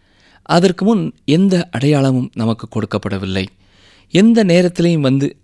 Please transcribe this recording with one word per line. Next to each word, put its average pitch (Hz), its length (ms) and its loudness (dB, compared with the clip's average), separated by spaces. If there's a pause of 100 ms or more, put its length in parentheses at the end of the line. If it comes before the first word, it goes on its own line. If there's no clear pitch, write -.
(420)
அதற்கு 175 420 0
முன் 196 300 -2 (100)
எந்த 180 460 0
அடையாளமும் 135 640 0
நமக்கு 113 460 -6
கொடுக்கப்படவில்லை. 98 680 -6 (640)
எந்த 220 340 4
நேரத்திலையும் 175 560 0
வந்து 139 440 -2